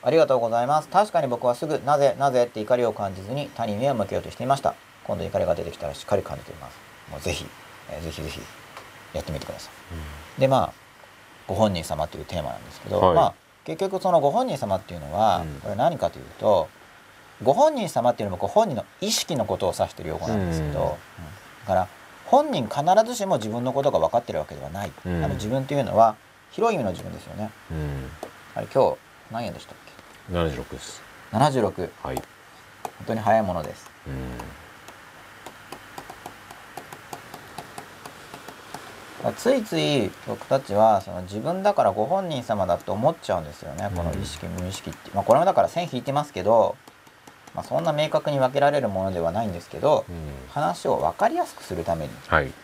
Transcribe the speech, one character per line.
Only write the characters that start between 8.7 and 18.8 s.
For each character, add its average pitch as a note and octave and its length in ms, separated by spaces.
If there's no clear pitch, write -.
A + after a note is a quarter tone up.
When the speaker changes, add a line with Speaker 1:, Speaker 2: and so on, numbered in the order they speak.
Speaker 1:
や - 80
っ - 20
て - 80
み C#2+ 80
て - 60
く - 60
だ - 80
さ - 100
い。 - 40
Speaker 2:
う D2+ 460
ん。 - 20
Speaker 1:
で、 C3+ 60
ま B2+ 240
あ、 - 20
ご F#2+ 100
本 G#2 180
人 E2 100
様 D2+ 240
と - 100
い D#2 40
う D2 40
テ - 120
ー D#2 60
マ B1+ 80
な A1+ 40
ん G1+ 80
で - 80
す - 100
け - 80
ど、 F#2+ 120
Speaker 2:
は F#2 100
い。 E2+ 40
Speaker 1:
ま E3+ 80
あ、 A#2 100
結 D#3+ 140
局 F#3+ 220
そ F#3 120
の D#3+ 80
ご C#3 100
本 B3 160
人 E3+ 100
様 G2 200
っ - 20
て - 140
い F2 40
う - 40
の D2 120
は、 G2 260
Speaker 2:
う E2 60
ん。 D2 160
Speaker 1:
こ - 80
れ G2+ 60
何 C#3+ 220
か E2+ 120
と - 100
い - 20
う C2 40
と、 G2 300
ご A#2+ 100
本 D4 220
人 G#3 140
様 B2 220
っ - 40
て - 80
い - 20
う G2+ 40
の F2+ 80
も F2+ 40
ご G2+ 60
本 G#3+ 220
人 C3 80
の - 80